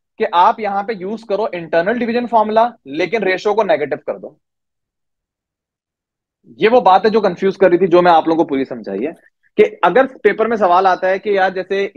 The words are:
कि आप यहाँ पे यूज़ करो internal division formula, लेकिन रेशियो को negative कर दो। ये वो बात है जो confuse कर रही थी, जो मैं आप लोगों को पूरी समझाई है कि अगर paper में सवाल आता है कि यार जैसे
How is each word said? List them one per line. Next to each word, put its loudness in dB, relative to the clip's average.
कि -2
आप 2
यहाँ -4
पे -8
यूज़ -12
करो -4
internal -2
division -4
formula, 0
लेकिन -4
रेशियो -2
को 0
negative -2
कर -10
दो। -20
ये 4
वो 4
बात 4
है 2
जो 2
confuse -2
कर 4
रही 4
थी, 2
जो 4
मैं 4
आप 2
लोगों 0
को -14
पूरी -2
समझाई -8
है -6
कि 6
अगर 4
paper 0
में -2
सवाल 2
आता 0
है 0
कि -2
यार 0
जैसे -6